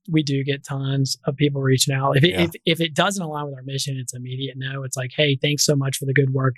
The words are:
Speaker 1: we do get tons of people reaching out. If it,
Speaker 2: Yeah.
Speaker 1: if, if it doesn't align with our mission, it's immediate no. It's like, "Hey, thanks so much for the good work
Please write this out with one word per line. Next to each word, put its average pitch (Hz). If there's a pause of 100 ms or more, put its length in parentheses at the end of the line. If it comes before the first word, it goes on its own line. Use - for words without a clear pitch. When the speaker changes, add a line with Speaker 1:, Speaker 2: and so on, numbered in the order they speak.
Speaker 1:
we 156
do 139
get 139
tons 135
of 139
people 143
reaching 135
out. 139
If 135
it, 175
Speaker 2:
Yeah. 175
Speaker 1:
if, 170 (140)
if 165
it 160
doesn't 196
align 151
with 139
our 131
mission, 135
it's 127
immediate 131
no. 135
It's 127
like, 127
"Hey, 143
thanks 147
so 147
much 135
for -
the 135
good 135
work 131